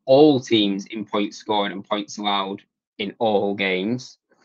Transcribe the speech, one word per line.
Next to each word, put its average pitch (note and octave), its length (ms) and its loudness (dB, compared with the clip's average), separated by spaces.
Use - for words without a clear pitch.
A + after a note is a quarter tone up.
all C#3 360 6
teams G2+ 460 0
in A2 180 -10
points G#2 340 -4
scored G2+ 340 -2
and G2 120 -12
points G#2 340 -6
allowed G2+ 440 -4
in G2 200 -8
all G2+ 360 0
games. G2 640 -4